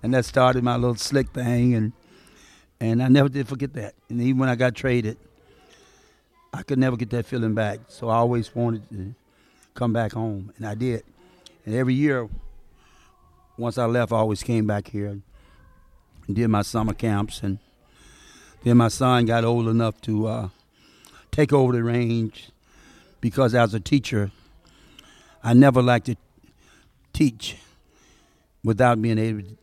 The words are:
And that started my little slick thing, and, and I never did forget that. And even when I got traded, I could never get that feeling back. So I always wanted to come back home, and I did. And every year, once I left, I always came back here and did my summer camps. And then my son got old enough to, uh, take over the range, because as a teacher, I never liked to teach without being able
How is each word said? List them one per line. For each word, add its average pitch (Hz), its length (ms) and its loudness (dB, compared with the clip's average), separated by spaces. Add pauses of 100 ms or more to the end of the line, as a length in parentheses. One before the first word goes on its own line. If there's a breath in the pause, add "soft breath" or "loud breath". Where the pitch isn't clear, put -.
And 120 100 0
that 127 100 2
started 127 400 2
my 120 120 0
little 120 200 0
slick 135 360 -2
thing, 123 420 2
and, 110 180 0 (880 soft breath)
and 117 220 0
I 131 60 0
never 139 200 6
did 135 200 -4
forget 135 260 -8
that. 104 220 -12 (140)
And 120 120 -6
even 127 160 0
when 131 120 0
I 123 60 0
got 123 200 0
traded, 120 420 -2 (1400 soft breath)
I - 80 -10
could 139 160 -4
never 127 180 2
get 113 140 -8
that 117 160 -4
feeling 113 300 -4
back. 107 320 -4
So - 220 -10
I 113 60 2
always 120 400 0
wanted 113 360 -2
to 101 240 -12 (580 soft breath)
come 117 200 -2
back 113 200 -2
home, 107 440 -8
and 107 80 -12
I 104 100 -8
did. 117 280 -4 (600 soft breath)
And 107 80 -6
every 127 220 0
year, 135 340 0 (1300 soft breath)
once 117 220 -6
I 120 60 0
left, 117 260 0
I 113 60 0
always 110 260 0
came 113 240 0
back 104 200 -2
here 104 200 -8
and 101 160 -12 (1080 soft breath)
did 113 180 0
my 104 120 2
summer 110 320 -4
camps. 101 480 -4
And 98 160 -4 (1040 soft breath)
then 120 140 6
my 117 120 6
son 127 360 2
got 117 180 2
old 117 240 2
enough 113 340 0
to, 110 260 -2
uh, 110 220 -6 (840 soft breath)
take 151 200 2
over 135 220 4
the 117 100 0
range, 117 680 -2 (720 soft breath)
because 123 340 0
as 117 180 4
a 113 60 -2
teacher, 107 520 -2 (1120 soft breath)
I 117 100 2
never 127 280 6
liked 123 240 0
to 120 100 -6 (1000 soft breath)
teach 123 440 -2 (1040 soft breath)
without 113 380 2
being 113 160 0
able 110 260 -2 (200)